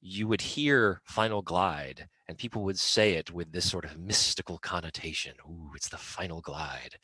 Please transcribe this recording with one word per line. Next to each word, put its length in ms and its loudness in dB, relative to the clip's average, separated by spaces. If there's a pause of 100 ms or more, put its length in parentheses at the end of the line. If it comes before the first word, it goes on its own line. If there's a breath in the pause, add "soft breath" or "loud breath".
you 260 -4
would 140 4
hear 640 4
final 360 2
glide, 680 0 (180)
and 100 -10
people 260 -4
would 160 0
say 340 6
it 180 -2
with 200 -6
this 180 0
sort 160 -4
of 120 -12
mystical 600 0
connotation. 760 -6 (100)
Ooh, 300 -14
it's 140 -8
the 80 -10
final 440 -8
glide. 640 -8